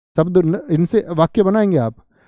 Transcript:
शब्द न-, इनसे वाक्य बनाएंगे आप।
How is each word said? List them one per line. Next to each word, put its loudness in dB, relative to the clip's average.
शब्द 0
न-, 0
इनसे 0
वाक्य 0
बनाएंगे 0
आप। -2